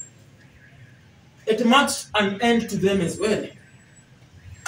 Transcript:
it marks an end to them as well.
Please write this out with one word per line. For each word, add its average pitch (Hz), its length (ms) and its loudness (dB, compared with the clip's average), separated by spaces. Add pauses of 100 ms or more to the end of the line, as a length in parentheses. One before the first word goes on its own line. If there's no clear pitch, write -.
(1500)
it 226 180 0
marks - 520 2
an 196 260 0
end 233 260 2
to 196 80 -6
them 190 240 2
as - 180 -2
well. 208 280 -2 (1200)